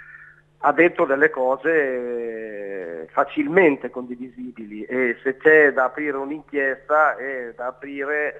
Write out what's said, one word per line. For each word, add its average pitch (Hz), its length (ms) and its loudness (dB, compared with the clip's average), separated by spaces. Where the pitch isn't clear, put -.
Ha 143 120 2
detto 170 340 4
delle 139 240 4
cose, 117 1700 -4
eh, 80 80 -16
facilmente 143 800 2
condivisibili 120 920 -12
e 127 360 -2
se 131 160 -4
c'è 156 360 8
da 131 120 0
aprire 147 320 -4
un'inchiesta 143 1000 -2
è 127 380 -8
da 120 120 -8
aprire 139 720 -6